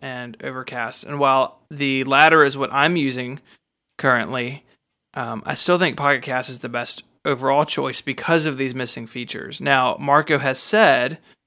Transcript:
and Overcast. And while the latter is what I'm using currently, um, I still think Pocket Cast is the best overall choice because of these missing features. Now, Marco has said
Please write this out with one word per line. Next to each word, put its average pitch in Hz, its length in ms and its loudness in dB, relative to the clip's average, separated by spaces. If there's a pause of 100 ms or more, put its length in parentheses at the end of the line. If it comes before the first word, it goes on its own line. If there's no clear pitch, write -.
and 123 400 -12
Overcast. 127 640 -8
And 147 160 -6
while 135 400 2 (100)
the 139 320 -2
latter 151 400 6
is 139 160 2
what 139 140 -4
I'm 151 240 2
using 131 420 -2 (600)
currently, 123 640 -2 (500)
um, 117 320 -8
I 127 80 -4
still 180 240 2
think 170 180 0
Pocket 143 260 2
Cast 127 280 -6
is 123 80 -12
the 127 100 -10
best 120 360 -8 (200)
overall 135 400 2
choice 139 360 -4
because 156 460 0
of 135 120 -4
these 131 160 -4
missing 120 320 -8
features. - 540 -10
Now, 131 400 2
Marco 147 380 4
has 131 200 -2
said 151 600 4 (280)